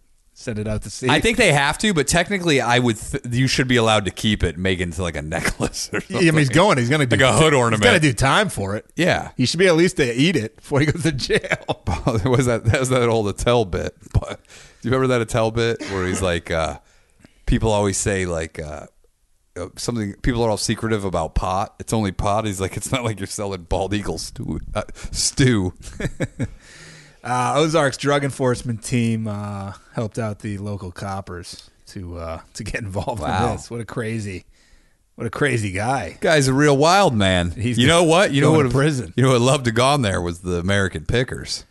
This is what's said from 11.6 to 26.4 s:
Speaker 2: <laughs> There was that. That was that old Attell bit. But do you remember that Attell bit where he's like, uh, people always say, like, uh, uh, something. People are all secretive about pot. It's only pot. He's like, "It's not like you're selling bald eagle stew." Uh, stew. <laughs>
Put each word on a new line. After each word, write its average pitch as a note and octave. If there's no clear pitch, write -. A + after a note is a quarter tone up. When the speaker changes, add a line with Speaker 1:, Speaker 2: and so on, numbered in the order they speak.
Speaker 2:
<laughs> -
There C3
was B2+
that. A#2
That C3
was B2+
that B2
old A2+
Attell A#2+
bit. E2+
But -
do A#2
you -
remember C3
that B2
Attell A2+
bit A2+
where F#2+
he's F2+
like, F2
uh, D#2+
people A2+
always G2+
say, F#2+
like, E2
uh, D2+
uh, F2+
something. A2
People A#2+
are A2+
all G2+
secretive A2
about E2+
pot. F#2+
It's -
only G#2
pot. G#2
He's G2
like, F#2+
"It's -
not B2+
like A2
you're F#2+
selling G2
bald F#2+
eagle F2+
stew." -
Uh, G#2
stew. A2
<laughs> -